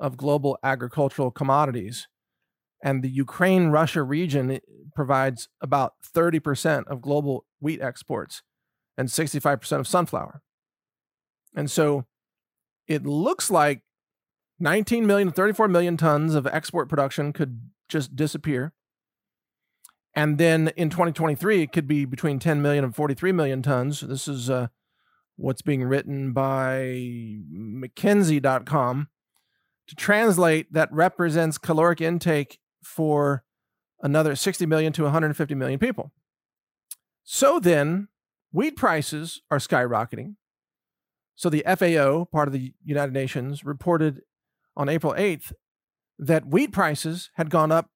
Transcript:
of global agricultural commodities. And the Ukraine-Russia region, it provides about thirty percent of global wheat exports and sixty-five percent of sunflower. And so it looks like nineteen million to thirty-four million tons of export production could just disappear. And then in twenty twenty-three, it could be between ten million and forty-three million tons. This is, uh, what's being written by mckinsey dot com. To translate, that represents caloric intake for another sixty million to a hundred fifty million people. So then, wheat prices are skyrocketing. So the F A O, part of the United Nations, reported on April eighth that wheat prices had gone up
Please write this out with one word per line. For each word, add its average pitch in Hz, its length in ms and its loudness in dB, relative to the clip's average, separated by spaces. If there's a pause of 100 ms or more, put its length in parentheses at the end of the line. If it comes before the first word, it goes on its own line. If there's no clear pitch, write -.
of 131 160 -6
global 143 460 0
agricultural 131 680 -2
commodities. 131 800 -2 (760)
And 135 200 -2
the 131 80 -4
Ukraine-Russia 160 920 2
region, 139 480 0
it - 140 -6 (300)
provides 135 560 -2 (100)
about 131 420 -2
thirty 165 380 0
percent 143 480 -2
of 127 140 -10
global 143 420 -2 (160)
wheat 151 220 -4
exports - 600 -8 (540)
and 127 140 -4
sixty-five 147 500 -2
percent 147 200 -4
of 131 60 -6
sunflower. - 540 -2 (1160)
And 147 160 -6
so 147 360 0 (800)
it 151 180 -4
looks 165 460 -2
like 147 320 2 (760)
nineteen 214 480 2
million 202 220 4
to 156 60 -4
thirty-four 208 340 2
million 175 300 2
tons 156 360 2
of 139 120 0
export 156 420 -4
production 143 460 -2
could 127 260 -6 (300)
just 139 260 -4
disappear. 147 560 -4 (1400)
And 151 220 2
then 160 380 4
in 165 140 0
twenty 170 200 2
twenty-three, 160 520 2
it 151 100 -6
could 156 160 0
be 147 160 0
between 135 340 -2
ten 147 240 2
million 143 220 2
and 123 100 -4
forty-three 151 380 0
million 139 300 0
tons. 139 380 0
This 135 280 -8
is, 127 200 -6
uh, 127 200 0 (640)
what's - 280 -6
being 139 200 0
written 135 500 -2
by 131 520 0 (680)
mckinsey 139 880 0
dot 131 240 2
com. 135 440 -2 (800)
To - 80 -20
translate, 180 760 4
that 156 200 2
represents 165 640 2
caloric 165 420 2
intake 160 600 -2 (200)
for 147 640 0 (600)
another 147 340 2
sixty 185 300 -2
million 156 260 2
to 151 140 0
a 147 40 2
hundred 156 260 0
fifty 147 200 -4
million 135 240 -4
people. 214 320 -4 (1120)
So 285 340 2
then, 175 480 2 (460)
wheat 277 240 -2
prices 160 760 -2
are 147 80 2
skyrocketing. 123 800 -2 (960)
So - 160 -4
the 151 160 0
F 185 160 0
A 170 160 4
O, 147 260 2
part 151 220 0
of 139 80 -2
the 131 180 -6 (120)
United 143 280 -2
Nations, 135 520 -6
reported 151 560 0 (560)
on 143 120 -2
April 156 280 0
eighth 185 360 -4 (680)
that 156 260 2
wheat 208 260 2
prices 160 600 -2
had 156 160 -4
gone 156 220 4
up 165 240 2